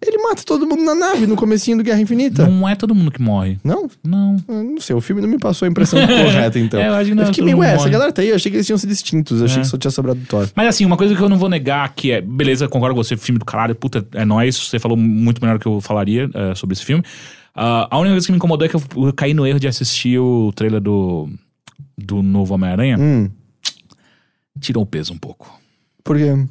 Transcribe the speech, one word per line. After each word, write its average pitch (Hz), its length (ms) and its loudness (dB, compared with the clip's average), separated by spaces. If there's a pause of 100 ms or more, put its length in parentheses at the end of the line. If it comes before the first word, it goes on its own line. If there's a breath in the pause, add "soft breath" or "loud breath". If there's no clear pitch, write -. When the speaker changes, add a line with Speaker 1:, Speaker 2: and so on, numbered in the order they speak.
Speaker 1:
Ele 440 220 0
mata 453 220 -2
todo 302 200 0
mundo 311 160 0
na 311 140 2
nave 339 320 2
no 214 80 2
comecinho 220 400 0
do 220 80 0
Guerra 214 160 2
Infinita. 220 480 2
Speaker 2:
Não 185 220 2
é 202 40 2
todo 214 220 0
mundo 165 160 4
que 131 100 -6
morre. 98 400 0
Speaker 1:
Não? 247 280 -2 (120)
Speaker 2:
Não. 196 360 0 (100)
Speaker 1:
Eu 220 160 -6
não 294 160 -6
sei, 127 160 -4
o 117 60 0
filme 196 200 -4
não 208 60 -2
me 254 100 0
passou 190 280 -2
a 180 40 2
impressão 175 300 2
Speaker 2:
<laughs> 262 80 6
Speaker 1:
correta, 123 500 4
então. 113 220 0
Speaker 2:
É, 208 80 2
eu 214 60 0
acho 202 160 0
que 214 60 0
não 214 80 4
Speaker 1:
Eu - 20 4
Speaker 2:
é 202 80 2
Speaker 1:
fiquei - 80 0
Speaker 2:
todo - 60 2
Speaker 1:
meio, 175 100 4
Speaker 2:
mundo 349 80 4
Speaker 1:
"Ué, 254 80 4
essa 147 60 4
Speaker 2:
morre. 143 120 2
Speaker 1:
galera 285 220 2
tá 190 80 -2
aí?" 208 80 2
Eu 220 80 4
achei 196 120 -2
que 196 60 -4
eles 208 100 0
tinham 214 120 0
sido 196 160 -2
extintos. 156 480 -2
Eu 120 60 2
achei 131 100 0
Speaker 2:
É. 131 60 0
Speaker 1:
que 135 40 -2
só 151 100 -4
tinha 135 140 -4
sobrado 127 380 -2
Thor. 101 260 0
Speaker 2:
Mas 220 140 2
assim, 214 160 2
uma 175 100 4
coisa 202 180 2
que 185 80 0
eu 202 60 2
não 196 100 4
vou 190 120 2
negar 143 440 -2
que 135 200 -2
é... 101 80 0
Beleza, 131 480 -2
concordo 127 260 0
com 117 80 0
você, 113 140 -4
filme 120 220 -2
do 117 60 -8
caralho, 113 300 -2
puta, 113 380 -6
é 110 100 -4
nóis, 113 340 2
você - 220 -6
falou 117 160 0
muito 117 460 2
melhor 113 160 0
do 107 40 -4
que - 60 -4
eu 104 140 -2
falaria, 107 520 -2
é, 95 220 -4
sobre 92 200 -4
esse - 100 -12
filme. 165 180 0 (500 loud breath)
Ah, 117 380 -2
a 139 80 0
única 196 140 2
coisa 180 120 0
que 185 60 -2
me 180 60 4
incomodou 160 280 2
é 160 40 0
que 160 80 -6
eu, 151 40 0 (140)
eu 135 160 2
caí 143 220 -2
no 147 120 2
erro 139 140 2
de 135 80 -2
assistir 123 500 -2
o 120 380 2
trailer 110 240 0
do... 95 480 -2 (720)
Do 101 260 -4
novo 98 300 0
Homem-Aranha. 95 440 0
Speaker 1:
Hum. 131 320 2 (1300 soft breath)
Speaker 2:
Tirou 117 240 -2
o - 20 0
peso 80 280 -8
um 82 40 -14
pouco. - 420 -20 (440 soft breath)
Speaker 1:
Por 151 140 0
quê? 147 140 2 (200)